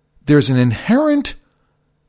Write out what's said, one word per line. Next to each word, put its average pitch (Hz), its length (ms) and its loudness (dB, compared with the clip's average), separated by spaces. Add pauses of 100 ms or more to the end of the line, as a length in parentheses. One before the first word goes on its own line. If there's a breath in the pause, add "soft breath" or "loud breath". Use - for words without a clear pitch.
(260)
there's 143 240 2
an 131 80 0
inherent 262 760 -2 (720)